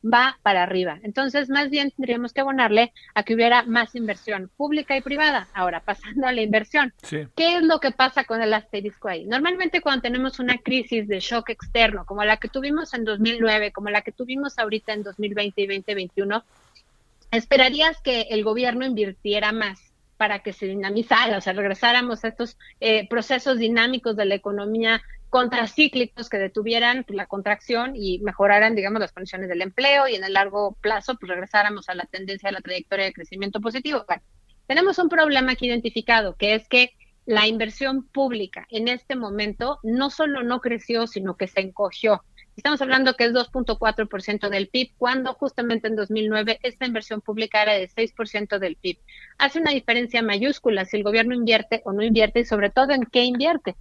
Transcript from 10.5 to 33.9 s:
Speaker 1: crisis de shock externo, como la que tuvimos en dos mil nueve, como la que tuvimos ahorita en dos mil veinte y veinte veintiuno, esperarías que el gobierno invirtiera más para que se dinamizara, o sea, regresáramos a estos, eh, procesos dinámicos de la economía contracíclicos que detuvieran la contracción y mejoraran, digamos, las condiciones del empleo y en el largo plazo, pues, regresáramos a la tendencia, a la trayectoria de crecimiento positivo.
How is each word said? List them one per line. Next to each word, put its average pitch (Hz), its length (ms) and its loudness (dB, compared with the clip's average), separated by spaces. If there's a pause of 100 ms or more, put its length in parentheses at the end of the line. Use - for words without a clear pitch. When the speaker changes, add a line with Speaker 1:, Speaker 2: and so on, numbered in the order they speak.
Speaker 1:
crisis 240 500 -2
de 196 140 -2
shock 233 300 -4
externo, 214 540 0
como 202 200 -6
la 214 100 4
que 220 140 -8
tuvimos 294 440 -4
en 233 120 -4
dos 208 160 -2
mil 233 180 0
nueve, 214 320 2
como 202 180 -8
la 208 120 0
que 214 100 -10
tuvimos 262 480 -8
ahorita 214 320 -4
en 208 120 -6
dos 196 160 -12
mil 208 160 -4
veinte 208 260 -2
y 196 60 0
veinte 196 280 -4
veintiuno, 196 480 -4 (880)
esperarías 277 680 4
que 240 220 -2
el 214 200 -2
gobierno 240 420 0
invirtiera 208 680 -2
más 208 260 -4 (380)
para 208 220 0
que 202 120 -10
se - 140 -10
dinamizara, 208 720 0
o 185 40 -4
sea, 185 120 -2
regresáramos 233 720 0
a - 20 -2
estos, 233 300 -8 (240)
eh, 220 260 2
procesos 262 500 0
dinámicos 233 600 0
de 208 80 2
la 196 100 2
economía 214 680 -2 (280)
contracíclicos 247 1000 0
que 220 80 -2
detuvieran 226 720 0
la 196 180 -6
contracción 233 680 -2
y 190 240 -4
mejoraran, 202 560 4
digamos, 202 260 -2
las 196 100 -4
condiciones 185 380 -10
del 175 140 -2
empleo 269 440 2
y 247 60 0
en 190 100 -4
el 190 100 -4
largo 196 460 2
plazo, 214 360 -2
pues, 196 120 -16
regresáramos 196 600 -2
a 185 60 -6
la 175 100 -8
tendencia, 196 440 -8
a - 20 -4
la 196 100 -8
trayectoria 190 440 -4
de 185 80 -4
crecimiento 196 460 -8
positivo. 254 480 -4